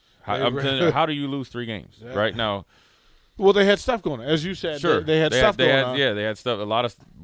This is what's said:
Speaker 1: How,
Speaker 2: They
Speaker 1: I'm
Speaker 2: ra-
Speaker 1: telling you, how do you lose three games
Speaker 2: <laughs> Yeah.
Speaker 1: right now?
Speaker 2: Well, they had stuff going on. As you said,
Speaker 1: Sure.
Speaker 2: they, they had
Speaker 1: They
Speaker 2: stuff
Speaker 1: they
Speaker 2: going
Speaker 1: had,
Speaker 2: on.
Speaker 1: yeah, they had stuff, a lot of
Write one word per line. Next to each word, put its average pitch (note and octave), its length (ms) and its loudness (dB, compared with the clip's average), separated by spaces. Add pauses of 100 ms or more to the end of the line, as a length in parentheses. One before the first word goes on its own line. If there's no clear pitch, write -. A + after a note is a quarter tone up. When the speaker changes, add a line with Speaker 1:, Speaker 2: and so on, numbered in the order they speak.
(220)
Speaker 1:
How, - 160 -4
Speaker 2:
They - 60 -2
Speaker 1:
I'm B2 120 0
Speaker 2:
ra- C3+ 80 -4
Speaker 1:
telling C3+ 180 0
you, E3 100 2
how D#3 140 2
do D#3 80 -4
you C#3+ 140 -6
lose C3+ 220 -6
three A#2+ 160 -8
games G#2+ 320 -10
Speaker 2:
<laughs> - 40 -20
Yeah. G#2+ 120 -16
Speaker 1:
right G2+ 220 0
now? G#2+ 300 -4 (720)
Speaker 2:
Well, G3 160 6
they G3 120 4
had G3+ 140 2
stuff A#3 220 -2
going C#3 200 -4
on. A#2+ 60 -10
As D#3 180 0
you F#3+ 100 -6
said, D#3 240 -6
Speaker 1:
Sure. C#3 220 2
Speaker 2:
they, D#3 140 0
they D#3+ 40 4
had D#3 140 2
Speaker 1:
They B2 60 4
Speaker 2:
stuff B2+ 180 4
Speaker 1:
they B2+ 80 2
Speaker 2:
going C3 120 4
Speaker 1:
had, C3+ 80 2
Speaker 2:
on. B2+ 120 -4
Speaker 1:
yeah, C3 160 2
they G#2 100 -4
had G#2+ 140 -4
stuff, A#2 220 -4
a G#2 40 -4
lot A2 220 0
of A#2 100 -6 (280)